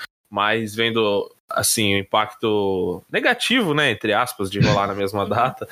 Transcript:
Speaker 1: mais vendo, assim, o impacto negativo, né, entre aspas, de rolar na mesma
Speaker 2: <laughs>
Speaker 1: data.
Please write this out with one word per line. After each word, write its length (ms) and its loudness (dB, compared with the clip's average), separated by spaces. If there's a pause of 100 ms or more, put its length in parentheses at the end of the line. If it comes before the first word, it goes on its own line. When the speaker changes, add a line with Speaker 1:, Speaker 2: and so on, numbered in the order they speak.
(300)
Speaker 1:
mais 440 -2
vendo, 580 0 (160)
assim, 460 0
o 40 2
impacto 1120 -2
negativo, 640 0
né, 200 2
entre 200 -2
aspas, 380 0
de 80 -4
rolar 300 4
na 60 -6
mesma 300 -2
Speaker 2:
<laughs> 40 -4
Speaker 1:
data. 440 -2